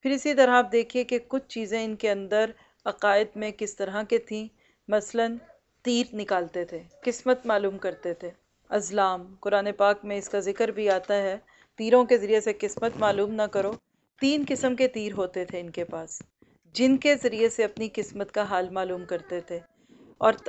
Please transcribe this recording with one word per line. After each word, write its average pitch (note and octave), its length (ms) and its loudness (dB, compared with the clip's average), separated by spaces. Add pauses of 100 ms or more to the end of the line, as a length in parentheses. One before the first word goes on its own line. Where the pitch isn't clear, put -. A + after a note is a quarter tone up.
फिर C4+ 60 2
इसी C#4 240 0
तरह C4 180 6
आप B3 180 6
देखिए A#3 340 0
कि A#3+ 160 0
कुछ C4 280 -6
चीज़ें A3 340 -4
इनके A3 260 -4
अंदर G#3 440 0 (320)
अकायद G#3 520 2
में G#3+ 180 -6
किस G3+ 220 -8
तरह G3 280 -4
के A#3 160 2
थीं। A3 260 -10 (420)
मसलन A3+ 500 0 (460)
तीर A#3+ 300 2
निकालते F3+ 500 -2
थे, E3+ 140 -12 (240)
किस्मत B3+ 440 0
मालूम G3+ 320 0
करते F3+ 360 -6
थे। F3 160 -12 (380)
अज़लाम, F#3+ 560 0 (160)
कुरान G3+ 320 0
पाक G3+ 320 2
में G2+ 120 -4
इसका G2+ 240 -4
जिक्र G3 320 -2
भी G#3 160 -2
आता F#3+ 260 2
है, G3 260 -2 (380)
तीरों A#3 260 6
के A#3+ 120 6
ज़रिए G#3 240 2
से G#3+ 140 -2
किस्मत - 440 -4
मालूम G3+ 340 2
ना G#3+ 160 0
करो। G3 220 -2 (500)
तीन C#4+ 240 2
किस्म C4 300 0
के B3+ 140 2
तीर G#3+ 240 -6
होते F#3 320 -4
थे F3+ 140 -8
इनके F3 260 -8
पास, E3 340 -12 (560)
जिनके C4+ 420 6
ज़रिए A3+ 340 2
से A3+ 120 0
अपनी G#3+ 280 -4
किस्मत G3+ 400 -8
का G#3 140 -2
हाल F#3 280 -2
मालूम F#3 320 -4
करते F3 440 -6
थे। E3+ 100 -8 (640)
और A3 160 4 (120)